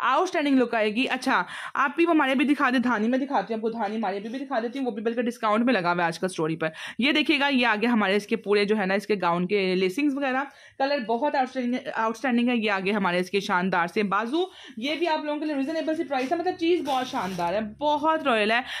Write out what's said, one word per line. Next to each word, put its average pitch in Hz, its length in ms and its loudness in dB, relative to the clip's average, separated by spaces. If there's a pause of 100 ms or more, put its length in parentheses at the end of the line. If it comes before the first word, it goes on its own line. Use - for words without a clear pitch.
आउटस्टैंडिंग 285 560 2
लुक 240 160 2
आएगी। 214 320 0
अच्छा, 247 300 0 (400)
आप 269 220 0
भी 339 60 6
हमारे 302 300 4
भी 277 100 4
दिखा 277 260 2
दे, 262 100 2
धानी 226 280 0
में 262 120 2
दिखाती 233 320 -2
हूँ 220 60 -4
आपको, 220 120 -2
धानी 220 260 -4
हमारे 202 240 -2
भी, 220 80 -8
भी 254 100 -8
दिखा 269 220 -4
देती 233 180 -6
हूँ, 269 80 -4
वो 233 60 -2
भी 208 100 -6
बल्कि 233 200 -2
डिस्काउंट 226 440 0
में 262 60 4
लगा 175 200 2
हुआ 175 100 0
है 165 60 2
आजकल 165 200 -2
स्टोरी 160 280 -2
पर। 160 160 -2 (280)
ये 285 120 2
देखिएगा, 294 360 2
ये 247 180 2
आगे 214 200 0
हमारे 208 300 2
इसके 208 220 -2
पूरे 208 280 2
जो 214 100 2
है 196 100 0
ना 190 80 2
इसके 202 220 0
गाउन 180 300 0
के 190 280 0
लेसिंग्स 190 400 0
वगैरह, 269 320 -2 (320)
कलर 277 280 0
बहुत 285 300 0
आउटस्टैंडिंग, 254 600 -2
आउटस्टैंडिंग 240 520 0
है। 247 100 2
ये 214 120 0
आगे 190 220 0
हमारे 185 280 2
इसके 190 220 -2
शानदार 180 460 2
से 214 160 -2
बाजू, 233 420 -2 (340)
ये 285 160 -4
भी 339 120 -2
आप 302 160 0
लोगों 294 160 -4
के 302 60 -4
लिए 302 100 -2
रीजनेबल 311 380 -2
सी 330 100 -4
प्राइस 262 280 -2
है, 339 60 0
मतलब 359 180 -2
चीज़ 330 280 2
बहुत 262 240 0
शानदार 185 460 -2
है, 220 100 -2 (120)
बहुत 302 500 0
रॉयल 220 260 2
है। 247 120 2 (160)